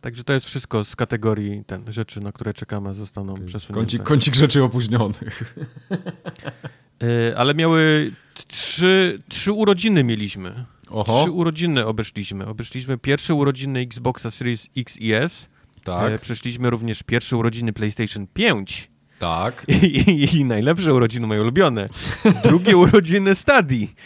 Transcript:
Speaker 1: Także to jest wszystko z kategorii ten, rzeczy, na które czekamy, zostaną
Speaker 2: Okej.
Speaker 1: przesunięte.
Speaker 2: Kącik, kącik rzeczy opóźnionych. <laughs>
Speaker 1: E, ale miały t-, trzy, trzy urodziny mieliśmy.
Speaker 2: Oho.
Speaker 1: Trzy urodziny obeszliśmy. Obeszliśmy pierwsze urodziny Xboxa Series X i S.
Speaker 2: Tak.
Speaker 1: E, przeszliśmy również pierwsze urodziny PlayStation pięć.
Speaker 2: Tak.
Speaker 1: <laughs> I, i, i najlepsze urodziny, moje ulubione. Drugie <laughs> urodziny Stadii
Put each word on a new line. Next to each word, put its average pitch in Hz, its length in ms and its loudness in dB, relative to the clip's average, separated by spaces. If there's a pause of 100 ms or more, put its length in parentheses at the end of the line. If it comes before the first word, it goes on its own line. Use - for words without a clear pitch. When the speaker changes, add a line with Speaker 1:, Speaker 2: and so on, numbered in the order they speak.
Speaker 1:
Także 120 240 -12
to 143 80 -2
jest 131 140 -2
wszystko 110 380 -6
z - 120 -14
kategorii 104 680 -4
ten, 107 260 -12
rzeczy, 107 280 -10
na 101 120 -10
które - 220 -8
czekamy, 101 400 -10
zostaną 98 380 -12
Speaker 2:
Okej. 95 140 -12
Speaker 1:
przesunięte. 101 340 -8
Speaker 2:
Kącik, 113 220 -4
kącik 139 320 2
rzeczy 143 300 4
opóźnionych. 113 920 -2
<laughs> - 40 -18 (1700)
Speaker 1:
E, - 80 -6
ale 135 160 2
miały 156 580 4 (220)
t-, - 140 -14
trzy, 180 800 2
trzy - 240 -2
urodziny 202 520 4
mieliśmy. 104 600 -6 (260)
Speaker 2:
Oho. 110 320 2
Speaker 1:
Trzy 175 80 2
urodziny 160 560 -2
obeszliśmy. 104 600 -6
Obeszliśmy 123 520 -8
pierwsze 143 360 -2
urodziny 135 460 -2
Xboxa 123 500 -6
Series 120 360 -6 (100)
X - 200 -8
i 110 160 -2
S. 131 360 -2 (360)
Speaker 2:
Tak. 95 280 -2
Speaker 1:
E, 107 60 -4
przeszliśmy 120 520 -4
również 113 320 -4
pierwsze 117 340 -2
urodziny 117 360 -2
PlayStation 107 600 -4
pięć. 160 560 -2 (280)
Speaker 2:
Tak. 87 480 -4
Speaker 1:
<laughs> - 20 -12
I, - 60 4 (360)
i, 160 260 4
i 143 80 4
najlepsze 135 500 2
urodziny, 117 320 2
moje 107 160 0
ulubione. 120 460 2 (560)
Drugie 180 340 6
<laughs> 175 80 10
urodziny 196 480 4
Stadii 151 600 2 (120)